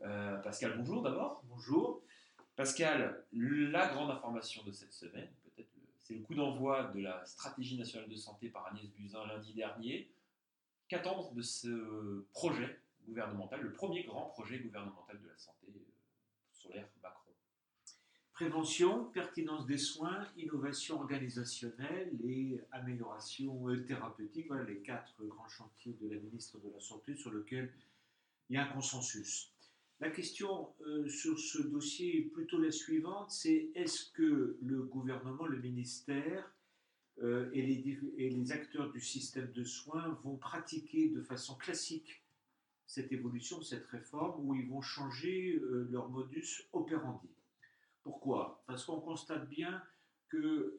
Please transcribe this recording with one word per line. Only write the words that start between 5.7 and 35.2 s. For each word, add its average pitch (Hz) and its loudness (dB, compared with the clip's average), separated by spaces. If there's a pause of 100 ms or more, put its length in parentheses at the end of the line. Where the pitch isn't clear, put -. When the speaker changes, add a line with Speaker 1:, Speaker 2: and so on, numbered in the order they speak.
Speaker 1:
le, - -20 (160)
c'est - -10
le 110 -6
coup - -6
d'envoi 135 4
de 101 -2
la 92 -2
stratégie 127 -6
nationale 113 -6
de 110 -10
santé 107 -8
par 92 -8
Agnès 104 -8
Buzyn 104 -8
lundi 107 -8
dernier. 117 -4 (800)
Qu'attendre 180 0
de 120 -2
ce 107 -4
projet 135 0 (240)
gouvernemental, 113 -4
le 151 -2
premier 175 -2
grand 131 -6
projet 117 -8
gouvernemental 101 -10
de 85 -18
la 80 -20
santé, - -20
euh, 101 -16 (720)
sur - -18
l'ère 104 -8 (140)
Macron ? 92 -14 (1120)
Speaker 2:
Prévention, 170 6
pertinence 156 -2
des 139 4
soins, 180 0 (100)
innovation 151 -2
organisationnelle 135 -2 (140)
et 131 2 (140)
amélioration, 123 -4
euh, 127 4
thérapeutique. 113 -4
Voilà 135 0
les 101 -6
quatre - -8
grands 107 -8
chantiers - -12
de 104 -4
la 104 -4
ministre 107 -8
de 101 -10
la - -12
Santé 110 -8
sur 117 -8
lesquels 127 -2 (760)
il 127 2
y - 6
a 139 6
un 135 -2
consensus. 123 -2 (480)
La 160 0
question, 190 -2
euh, 151 0
sur 156 2
ce - 0
dossier 147 2
est 147 8
plutôt 165 0
la 160 8
suivante, 175 0
c'est 156 6
est-ce 170 0
que 139 6
le 131 2
gouvernement, 131 -2